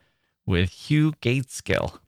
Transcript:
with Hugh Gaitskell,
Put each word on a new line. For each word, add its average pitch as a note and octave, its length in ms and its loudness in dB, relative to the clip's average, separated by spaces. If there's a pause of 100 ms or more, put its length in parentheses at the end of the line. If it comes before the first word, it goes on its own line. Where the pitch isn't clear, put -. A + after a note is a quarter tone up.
(460)
with F#2 240 2
Hugh D3+ 500 0
Gaitskell, - 880 -2